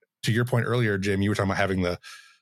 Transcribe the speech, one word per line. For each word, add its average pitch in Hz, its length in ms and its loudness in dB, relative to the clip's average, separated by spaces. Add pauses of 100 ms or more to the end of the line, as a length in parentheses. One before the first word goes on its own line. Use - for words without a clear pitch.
(240)
to 120 80 0
your 120 120 2
point 120 220 0
earlier, 110 320 0
Jim, 98 240 0
you 101 80 2
were 104 60 0
talking 98 140 0
about 92 80 -2
having 95 240 0
the 90 160 -2 (440)